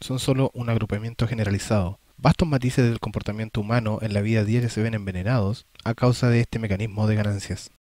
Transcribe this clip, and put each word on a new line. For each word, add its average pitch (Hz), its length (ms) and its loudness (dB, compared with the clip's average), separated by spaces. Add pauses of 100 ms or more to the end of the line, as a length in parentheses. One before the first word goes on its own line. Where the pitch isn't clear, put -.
son 131 180 -4
solo 131 360 2
un 120 160 -4
agrupamiento 110 580 -2
generalizado, 101 720 0 (160)
vastos 156 320 2
matices 127 400 2
del 113 120 -2
comportamiento 107 600 -4
humano 110 400 0
en 107 140 -2
la 101 80 2
vida 110 220 2
diaria 117 260 2
se 107 120 -2
ven 113 120 -2
envenenados 101 720 -2 (180)
a 113 100 0
causa 123 340 2
de 117 120 4
este 117 180 -2
mecanismo 107 480 -2
de 107 100 4
ganancias. 104 540 -4 (160)